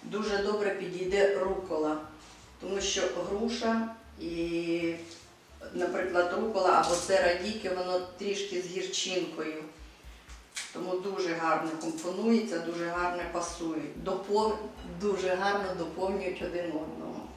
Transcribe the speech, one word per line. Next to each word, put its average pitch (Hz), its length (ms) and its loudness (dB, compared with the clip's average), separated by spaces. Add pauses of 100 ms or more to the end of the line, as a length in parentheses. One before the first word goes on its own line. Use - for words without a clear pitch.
Дуже 202 340 -2
добре 208 320 2
підійде 185 680 2
рукола, 165 580 0 (640)
тому 185 200 -2
що - 200 0
груша 226 920 0 (240)
і, 170 760 0 (800)
наприклад, 180 680 2
рукола 190 440 6
або 175 100 4
це 190 260 4
радіки, 185 480 2
воно 180 300 0
трішки 196 640 -2
з 180 40 -4
гірчинкою. 160 1000 -2 (1080)
Тому 185 220 -4
дуже 185 380 -2
гарно 160 380 2 (100)
компонується, 196 800 2
дуже 170 260 -4
гарно 175 380 0 (100)
пасує. 165 480 -4 (140)
Допов-, 196 600 2 (440)
дуже 185 340 2
гарно 196 400 0
доповнюють 185 640 -2
один 170 240 -4
одного. 156 560 -6 (160)